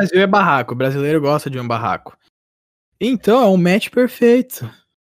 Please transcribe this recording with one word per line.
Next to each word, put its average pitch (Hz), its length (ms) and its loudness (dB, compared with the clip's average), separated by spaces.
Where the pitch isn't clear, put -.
Brasil 185 120 2
é 202 40 4
barraco, 175 480 0
o - 20 -6
brasileiro 139 440 -2
gosta 147 300 -2
de 131 100 -8
um 120 80 -8
barraco. 113 480 -6
Então, 233 420 0
é 233 40 4
um 190 100 4
match 180 340 2
perfeito. 247 800 0